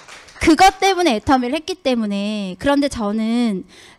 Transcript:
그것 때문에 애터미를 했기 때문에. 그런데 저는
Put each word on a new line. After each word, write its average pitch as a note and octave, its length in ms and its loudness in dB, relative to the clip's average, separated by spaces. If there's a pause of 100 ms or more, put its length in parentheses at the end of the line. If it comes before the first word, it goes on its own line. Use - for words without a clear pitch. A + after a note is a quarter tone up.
(400)
그것 F#4 400 4
때문에 F4+ 360 2
애터미를 B3 400 0
했기 E4 200 -6
때문에. G#3 840 -4
그런데 C#4+ 280 0
저는 A3 800 -2 (340)